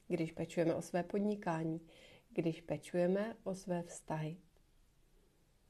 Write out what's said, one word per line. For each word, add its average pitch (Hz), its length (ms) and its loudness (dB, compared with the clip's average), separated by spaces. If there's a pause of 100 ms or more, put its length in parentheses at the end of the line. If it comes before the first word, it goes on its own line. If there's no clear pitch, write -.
když 165 240 0
pečujeme 165 420 2
o 160 80 0
své 175 200 0
podnikání, 175 800 0 (520)
když 165 280 0
pečujeme 185 840 0
o 190 100 -2
své 175 280 -2
vztahy. 156 540 -6 (1300)